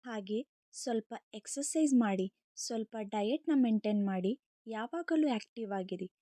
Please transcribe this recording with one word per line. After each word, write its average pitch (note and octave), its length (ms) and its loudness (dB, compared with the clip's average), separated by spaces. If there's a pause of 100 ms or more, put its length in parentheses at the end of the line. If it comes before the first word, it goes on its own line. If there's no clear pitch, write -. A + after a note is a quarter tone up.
ಹಾಗೆ A3 420 -4 (260)
ಸ್ವಲ್ಪ A3+ 420 -4 (200)
ಎಕ್ಸರ್ಸೈಸ್ C#4+ 600 0
ಮಾಡಿ, G3 380 4 (240)
ಸ್ವಲ್ಪ A3+ 440 -6
ಡಯಟ್ನ G#3+ 540 0
ಮೇಂಟೈನ್ G#3+ 520 4
ಮಾಡಿ, F#3+ 340 0 (260)
ಯಾವಾಗಲೂ D4 680 0
ಆಕ್ಟಿವ್ G#3+ 380 -6
ಆಗಿರಿ. F#3 380 -4 (120)